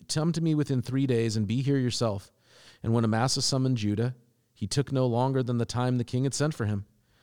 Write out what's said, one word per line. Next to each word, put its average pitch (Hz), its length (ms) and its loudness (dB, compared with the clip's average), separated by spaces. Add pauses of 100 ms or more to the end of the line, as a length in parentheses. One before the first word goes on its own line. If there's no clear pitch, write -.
come 156 240 0
to 160 100 -2
me 160 120 2
within 139 280 0
three 135 260 -2
days 113 280 2
and 107 120 0
be 120 140 0
here 139 160 2
yourself." 117 540 -2 (520)
And 113 100 0
when 117 100 4
Amasa 113 380 2
summoned 131 360 0
Judah, 104 380 0 (380)
he - 140 -6
took - 240 -2
no 131 160 2
longer 131 340 2
than 120 180 0
the 113 60 0
time 123 320 0
the 120 60 0
king 127 200 -2
had 135 100 -2
sent 151 200 -2
for 113 120 -4
him. 104 200 -2 (380)